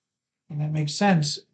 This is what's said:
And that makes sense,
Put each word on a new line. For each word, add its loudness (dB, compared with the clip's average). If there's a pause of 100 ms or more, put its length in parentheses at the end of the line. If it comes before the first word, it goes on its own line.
(500)
And -6
that -2
makes -2
sense, 2 (140)